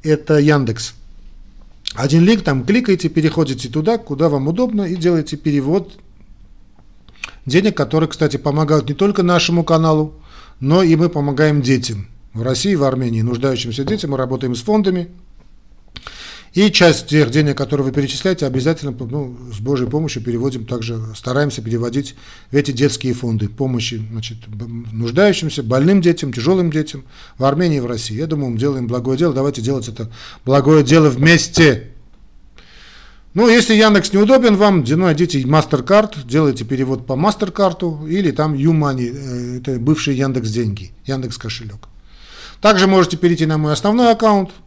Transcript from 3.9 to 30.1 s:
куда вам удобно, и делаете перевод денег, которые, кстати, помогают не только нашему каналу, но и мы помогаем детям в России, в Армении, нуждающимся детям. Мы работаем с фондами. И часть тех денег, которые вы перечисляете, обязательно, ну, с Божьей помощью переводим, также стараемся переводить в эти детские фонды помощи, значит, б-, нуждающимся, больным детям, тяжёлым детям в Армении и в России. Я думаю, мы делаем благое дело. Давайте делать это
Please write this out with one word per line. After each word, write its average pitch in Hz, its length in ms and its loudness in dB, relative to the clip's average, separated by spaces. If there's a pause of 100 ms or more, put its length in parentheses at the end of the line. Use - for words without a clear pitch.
куда 160 320 -2
вам 139 180 -2
удобно, 208 360 -2
и 180 120 -4
делаете 165 420 0
перевод 151 540 -2 (1600)
денег, 190 280 2
которые, 156 340 0
кстати, - 280 -2
помогают 147 500 0
не 143 60 -4
только 196 300 0
нашему 170 400 2
каналу, 156 500 2 (460)
но 156 240 4
и 160 120 4
мы 165 140 2
помогаем 147 540 0
детям 120 440 -2 (260)
в 113 100 -6
России, 156 320 0
в 143 80 2
Армении, 127 380 0
нуждающимся 120 640 -2
детям. 180 280 -4
Мы 135 60 -4
работаем 127 380 -4
с 117 60 -10
фондами. 190 460 0 (1500)
И 202 180 4
часть - 360 4
тех 147 220 2
денег, 143 260 2
которые 139 300 -2
вы 131 60 -2
перечисляете, 143 560 -2
обязательно, 131 520 -2
ну, 127 380 -8 (160)
с 101 60 -12
Божьей 123 280 -2
помощью 139 360 -4
переводим, 120 420 -4
также 113 340 -8 (160)
стараемся 131 460 -4
переводить 117 540 -6 (360)
в 127 40 -4
эти 143 160 0
детские 131 420 -2
фонды 113 340 -4
помощи, 120 540 -4 (100)
значит, 113 260 -10 (100)
б-, 107 180 -12 (260)
нуждающимся, 147 680 0
больным 139 400 2
детям, 165 320 0
тяжёлым 170 380 0
детям 151 320 -6 (340)
в 131 80 -2
Армении 151 320 2
и 131 40 -2
в 120 40 -4
России. 113 320 -6
Я 123 80 -4
думаю, 143 260 -4
мы 117 60 -4
делаем 131 300 -2
благое 123 300 -2
дело. 160 180 0
Давайте 135 260 -2
делать 120 260 -4
это 110 220 -10 (360)